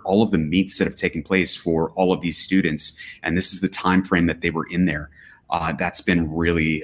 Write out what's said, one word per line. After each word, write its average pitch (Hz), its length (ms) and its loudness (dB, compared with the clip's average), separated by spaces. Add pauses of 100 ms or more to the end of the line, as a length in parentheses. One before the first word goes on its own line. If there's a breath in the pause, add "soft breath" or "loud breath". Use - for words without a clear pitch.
all 98 180 2
of 110 100 0
the 95 60 2
meets 82 400 0
that 92 80 2
have - 100 -4
taken 85 260 -4
place 92 340 0
for 82 360 -2
all 92 220 2
of 78 80 -2
these 85 160 -2
students, 90 600 0 (260 loud breath)
and 82 140 -2
this - 160 4
is - 60 0
the 92 80 0
time 92 360 2
frame 85 240 2
that 82 140 -4
they 85 80 -2
were 80 200 -4
in 90 160 2
there." 76 240 -4 (400 loud breath)
Uh, 82 240 -2
that's 87 260 -4
been 85 340 0
really, 80 500 0